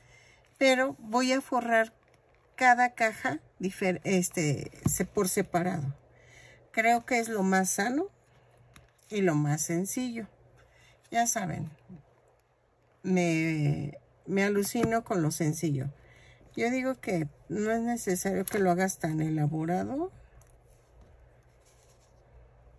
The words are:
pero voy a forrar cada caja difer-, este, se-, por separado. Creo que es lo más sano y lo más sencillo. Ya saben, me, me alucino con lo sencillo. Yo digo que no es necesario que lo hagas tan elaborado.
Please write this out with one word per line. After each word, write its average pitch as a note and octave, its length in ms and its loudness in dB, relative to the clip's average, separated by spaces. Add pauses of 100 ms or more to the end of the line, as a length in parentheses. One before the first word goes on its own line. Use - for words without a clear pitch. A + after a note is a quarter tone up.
(580)
pero C4 420 4
voy B3 340 0
a C4+ 80 2
forrar A#3 500 0 (640)
cada B3 380 6
caja - 460 -2 (200)
difer-, F3+ 460 -2
este, F3 680 0 (140)
se-, - 200 0
por G3 220 -2
separado. F3 680 -2 (800)
Creo A#3 340 2
que A#3+ 140 0
es A3+ 80 -2
lo G#3+ 160 -2
más F#3+ 280 2
sano C4 360 0 (1000)
y G#3 120 -2
lo F3 140 4
más D3 260 0
sencillo. A3 640 -4 (840)
Ya A#3 160 2
saben, E3+ 420 -4 (1300)
me, D#3+ 960 0 (260)
me G3 200 0
alucino A3+ 580 0
con F#3+ 180 -2
lo D#3 100 0
sencillo. D3+ 580 -2 (640)
Yo A#3 160 -2
digo B3+ 300 -2
que E3+ 260 -2 (220)
no G#3+ 220 -2
es A#3 100 0
necesario G3 640 -2
que - 140 -2
lo F#3 120 4
hagas F#3+ 280 0
tan D#3 200 -2
elaborado. D#3+ 920 -2 (2750)